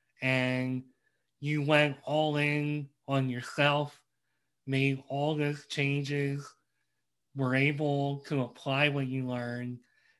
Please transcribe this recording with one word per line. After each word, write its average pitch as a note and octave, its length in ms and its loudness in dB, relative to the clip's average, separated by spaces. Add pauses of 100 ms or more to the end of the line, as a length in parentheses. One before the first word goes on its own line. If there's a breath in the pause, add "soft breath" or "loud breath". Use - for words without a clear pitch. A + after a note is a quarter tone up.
(220)
and B2+ 640 0 (560)
you D3 240 -2
went D3 400 4
all D3+ 320 0
in D3 540 0 (180)
on C3+ 220 0
yourself, C#3+ 720 0 (640)
made C3+ 420 0
all D3 280 0
those D3 300 -2
changes, C#3+ 840 -2 (880)
were C3 200 0
able C#3+ 640 0
to C#3 220 -2
apply C3+ 480 0
what C#3 180 0
you C3 180 -2
learned, B2 540 -6 (400)